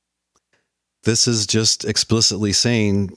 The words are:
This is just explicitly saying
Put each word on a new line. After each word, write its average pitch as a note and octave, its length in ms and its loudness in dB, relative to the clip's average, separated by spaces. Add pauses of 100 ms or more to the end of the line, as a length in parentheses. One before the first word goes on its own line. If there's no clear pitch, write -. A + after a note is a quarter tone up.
(1040)
This A#2 220 2
is A2+ 200 0
just A2 360 0
explicitly G#2+ 720 0
saying G2+ 640 0